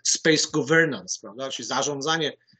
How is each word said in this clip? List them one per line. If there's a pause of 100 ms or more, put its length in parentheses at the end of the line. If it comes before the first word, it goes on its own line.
space
governance,
prawda,
czyli
zarządzanie (280)